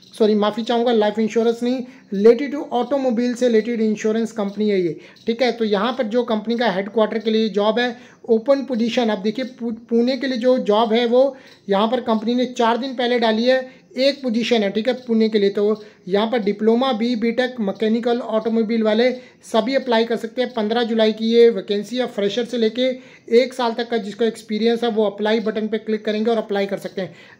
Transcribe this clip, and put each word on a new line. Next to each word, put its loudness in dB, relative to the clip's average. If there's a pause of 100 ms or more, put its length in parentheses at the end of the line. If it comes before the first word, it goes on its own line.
(140)
सॉरी 4
माफ़ी 0
चाहूँगा, 0
लाइफ 2
इंश्योरेंस 0
नहीं, -2 (320)
related 4
to -4 (120)
automobile 0
से 0
रिलेटेड 2
इंश्योरेंस 0
कंपनी -2
है 2
ये, -2 (280)
ठीक -2
है। 2
तो -4
यहाँ 0
पर -4
जो -2
कंपनी -2
का 0
हेडक्वार्टर -2
के -4
लिए 2
जॉब 0
है, -2 (300)
ओपन 2
पोजीशन, 0
आप -2
देखिए -4
पु-, -8
पुणे 0
के -6
लिए -2
जो 4
जॉब 2
है 2
वो 2 (320)
यहाँ 2
पर 0
कंपनी 0
ने 0
चार 0
दिन -6
पहले 0
डाली 2
है, 2 (280)
एक 2
पोजीशन 0
है, 0
ठीक -2
है, 2 (140)
पुणे 2
के 0
लिए। 2
तो -2 (260)
यहाँ 2
पर 0
डिप्लोमा 0
बी, -2
बीटेक, -2
मैकेनिकल, 0
ऑटोमोबाइल -2
वाले 2 (340)
सभी -2
अप्लाई 0
कर -4
सकते -6
हैं। -6
पन्द्रह -2
जुलाई 2
की -4
ये 6
वैकेंसी -4
है। -2
फ्रेशर -2
से -6
लेके 0 (460)
एक 4
साल -2
तक -6
का -2
जिसको -4
एक्सपीरियंस 0
है 0
वो 0
अप्लाई 0
बटन -2
पे -2
क्लिक -4
करेंगे -2
और 0
अप्लाई -2
कर -6
सकते -10
हैं। -10 (260)